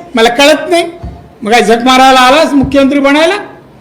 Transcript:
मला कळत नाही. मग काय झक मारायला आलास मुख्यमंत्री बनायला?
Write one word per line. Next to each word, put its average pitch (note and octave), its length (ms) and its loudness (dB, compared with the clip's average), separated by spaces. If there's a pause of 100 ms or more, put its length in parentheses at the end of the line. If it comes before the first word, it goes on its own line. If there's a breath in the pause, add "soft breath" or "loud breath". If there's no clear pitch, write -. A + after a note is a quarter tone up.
(160)
मला A3+ 140 2
कळत C#4+ 400 0
नाही. E4+ 220 -2 (500)
मग G#3 100 -6
काय A#3 100 2
झक A#3 240 0
मारायला C4 340 4
आलास C#4 340 2
मुख्यमंत्री C#4 460 0
बनायला? D#4 380 0 (440)